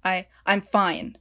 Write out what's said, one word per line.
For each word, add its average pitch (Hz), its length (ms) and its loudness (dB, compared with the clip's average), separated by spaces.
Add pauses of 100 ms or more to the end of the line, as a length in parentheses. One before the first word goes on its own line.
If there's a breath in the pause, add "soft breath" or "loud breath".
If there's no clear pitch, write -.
I, 185 240 -2 (180 soft breath)
I'm 202 160 2
fine. 196 600 -2